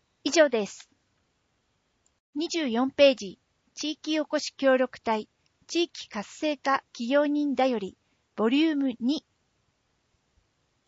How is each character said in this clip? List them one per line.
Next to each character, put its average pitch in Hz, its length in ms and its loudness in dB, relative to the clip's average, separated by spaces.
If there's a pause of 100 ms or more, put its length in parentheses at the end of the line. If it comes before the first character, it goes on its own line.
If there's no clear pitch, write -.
(220)
以 285 80 -2
上 302 180 6
で 220 180 -2
す。 - 220 -18 (1500)
二 311 120 -4
十 320 200 -4
四 247 240 -2
ペ 285 180 8
ー 254 60 0
ジ、 - 240 -14 (340)
地 - 180 -6
域 311 280 -4
お 285 40 0
こ 302 140 -4
し - 180 -10
協 262 200 2
力 254 240 -4
隊、 220 280 -4 (380)
地 339 180 -2
域 - 240 -14
活 208 240 -12
性 302 240 -4
化 269 360 -2
企 233 160 -8
業 285 180 4
人 294 300 -2
だ 262 100 2
よ 233 140 -2
り、 190 180 -12 (380)
ボ 220 120 2
リ 294 200 2
ュ 311 40 0
ー 294 40 -2
ム 269 240 -2
二。 269 240 -2 (1600)